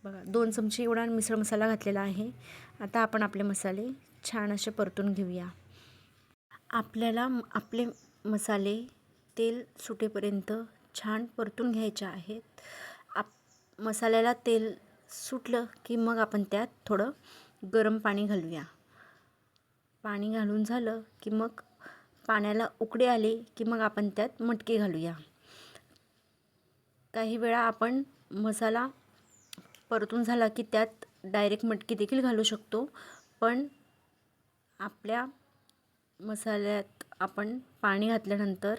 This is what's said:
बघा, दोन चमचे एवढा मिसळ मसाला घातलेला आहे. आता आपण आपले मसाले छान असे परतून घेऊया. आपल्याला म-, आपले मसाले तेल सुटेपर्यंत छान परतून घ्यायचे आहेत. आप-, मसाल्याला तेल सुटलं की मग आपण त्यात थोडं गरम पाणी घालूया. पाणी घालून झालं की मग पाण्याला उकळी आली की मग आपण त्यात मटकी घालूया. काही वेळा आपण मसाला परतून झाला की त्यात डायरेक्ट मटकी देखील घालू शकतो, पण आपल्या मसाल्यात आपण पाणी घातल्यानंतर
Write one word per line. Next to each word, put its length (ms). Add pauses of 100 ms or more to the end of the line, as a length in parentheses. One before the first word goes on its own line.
बघा, 240
दोन 240
चमचे 320
एवढा 220
मिसळ 300
मसाला 320
घातलेला 340
आहे. 300 (480)
आता 200
आपण 240
आपले 200
मसाले 440 (360)
छान 280
असे 200
परतून 420
घेऊया. 340 (1200)
आपल्याला 580
म-, 140 (120)
आपले 320 (400)
मसाले 600 (500)
तेल 260 (160)
सुटेपर्यंत 720 (440)
छान 300
परतून 460
घ्यायचे 340
आहेत. 360 (720)
आप-, 680
मसाल्याला 520
तेल 400 (360)
सुटलं 560 (200)
की 100
मग 220
आपण 260
त्यात 240 (180)
थोडं 260 (640)
गरम 240
पाणी 280
घालूया. 380 (1400)
पाणी 260
घालून 340
झालं 380 (200)
की 80
मग 200 (760)
पाण्याला 400 (120)
उकळी 260
आली 380 (140)
की 60
मग 160
आपण 300
त्यात 320
मटकी 360
घालूया. 360 (2000)
काही 240
वेळा 220
आपण 440 (280)
मसाला 560 (1000)
परतून 340
झाला 240
की 160
त्यात 420 (180)
डायरेक्ट 420
मटकी 300
देखील 260
घालू 220
शकतो, 460 (520)
पण 260 (1120)
आपल्या 460 (920)
मसाल्यात 840 (160)
आपण 400 (220)
पाणी 260
घातल्यानंतर 720